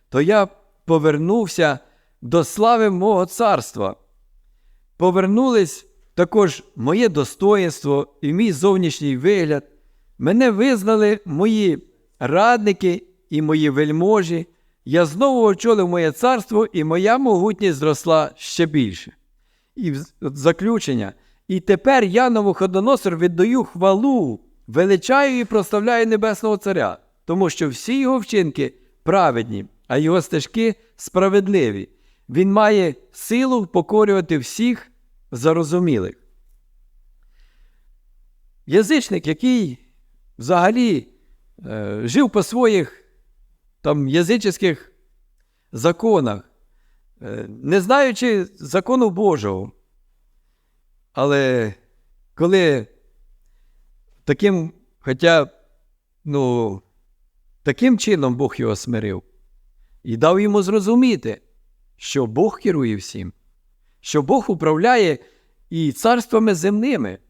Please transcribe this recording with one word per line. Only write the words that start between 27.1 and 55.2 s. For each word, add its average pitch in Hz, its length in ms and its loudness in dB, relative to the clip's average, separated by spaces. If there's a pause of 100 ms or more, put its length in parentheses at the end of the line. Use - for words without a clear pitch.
тому 180 240 0
що 147 200 -4
всі 226 300 -4
його 262 200 0
вчинки 170 540 -4 (300)
праведні, 117 640 0 (220)
а 127 100 -2
його 160 240 2
стежки 220 540 -4 (200)
справедливі. 185 920 0 (400)
Він 185 220 0
має 202 440 2 (160)
силу 254 500 -2
впокорювати 190 760 0
всіх 220 540 -4 (400)
зарозумілих. 156 840 0 (2500)
Язичник, 202 640 0
який 180 600 -2 (500)
взагалі, 180 680 2 (580)
е, 107 380 -8
жив 165 260 2
по 202 140 0
своїх, 220 600 -2 (800)
там, 143 260 -2
язичницьких 175 840 -2 (800)
законах, 156 800 -2 (720)
е, 110 280 -12
не 139 320 -2
знаючи 240 640 0
закону 196 640 -2
Божого. 107 640 -2 (1400)
Але 131 600 0 (640)
коли 165 520 2 (1400)
таким, 170 500 -2 (260)
хоча, 151 480 2 (760)